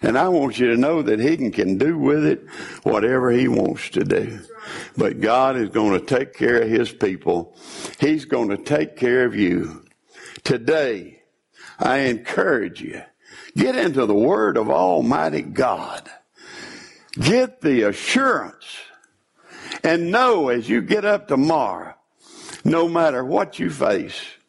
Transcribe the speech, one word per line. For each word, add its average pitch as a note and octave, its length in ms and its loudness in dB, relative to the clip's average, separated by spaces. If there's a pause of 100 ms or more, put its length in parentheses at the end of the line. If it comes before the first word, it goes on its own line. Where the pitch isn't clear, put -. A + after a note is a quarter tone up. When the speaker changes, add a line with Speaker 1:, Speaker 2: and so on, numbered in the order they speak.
Speaker 1:
And A#2+ 160 2
I F3 80 4
want C#3 320 0
you B2 80 4
to A#2 100 2
know D3+ 240 2
that A2 180 0
he C#3+ 160 2
can, B2 160 -2
can G2 280 0
do D#3+ 180 2
with D3 260 2
it - 240 0 (360)
whatever A#2+ 480 2
he B2+ 160 4
wants - 420 -2
to F#2 140 -2
do. - 340 -2
Speaker 2:
That's - 140 -20
right. - 440 -14
Speaker 1:
But D#3 240 -2
God B2+ 380 2
is A2 120 -2
gonna G#2 300 2
take C3+ 360 -2
care A#2+ 260 2
of A2 80 0
his A2+ 220 0
people. F2+ 680 -2 (420)
He's D3 260 0
gonna A2+ 320 0
take D3+ 380 -2
care B2 300 2
of A2+ 100 -2
you. F2+ 480 0 (600)
Today, B2+ 800 -2 (560)
I C3+ 220 2
encourage A#2+ 760 -2
you, - 220 -12 (560)
get C4 180 2
into D3 300 0
the G#2 80 2
Word F3+ 440 2
of A2+ 120 -2
Almighty D#3 720 2
God. - 680 -4 (1080)
Get B3 480 2
the C3 200 2
assurance C3 840 0 (1160)
and E3+ 280 2
know G#3+ 380 2
as A#2+ 200 -2
you A#2 120 2
get G3 220 0
up - 240 0
tomorrow, C3 680 0 (680)
no E3 240 2
matter D#3+ 380 2
what F3+ 320 -2
you - 140 -4
face C3+ 500 -2 (280)